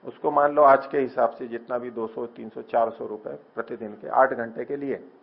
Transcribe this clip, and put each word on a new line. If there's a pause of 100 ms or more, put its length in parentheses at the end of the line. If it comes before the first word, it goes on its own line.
उसको
मान
लो
आज
के
हिसाब
से
जितना
भी
दो
सौ,
तीन
सौ,
चार
सौ
रुपए (160)
प्रतिदिन
के
आठ
घंटे
के
लिए (120)